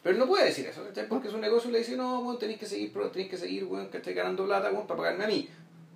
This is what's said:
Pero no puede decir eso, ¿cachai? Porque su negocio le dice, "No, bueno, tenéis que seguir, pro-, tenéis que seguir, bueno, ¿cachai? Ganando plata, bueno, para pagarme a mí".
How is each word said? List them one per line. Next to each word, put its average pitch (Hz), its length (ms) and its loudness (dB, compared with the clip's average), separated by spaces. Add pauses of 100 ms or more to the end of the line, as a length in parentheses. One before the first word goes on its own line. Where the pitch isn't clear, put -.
Pero 185 140 4
no 254 100 6
puede 359 180 6
decir - 220 2
eso, - 180 -10
¿cachai? 214 220 -6
Porque 220 220 -2
su 214 80 -4
negocio 233 340 2
le 226 80 4
dice, 233 160 -2
"No, 254 280 -2
bueno, 240 160 -4
tenéis 214 200 -4
que 214 60 -10
seguir, 208 260 -4
pro-, 190 200 -2
tenéis 185 200 -4
que - 60 -4
seguir, 90 280 -4
bueno, 196 240 -4
¿cachai? 92 240 -6
Ganando 185 320 0
plata, 196 240 2
bueno, 208 180 0
para 170 100 -2
pagarme 170 260 0
a 214 40 0
mí". - 200 0 (480)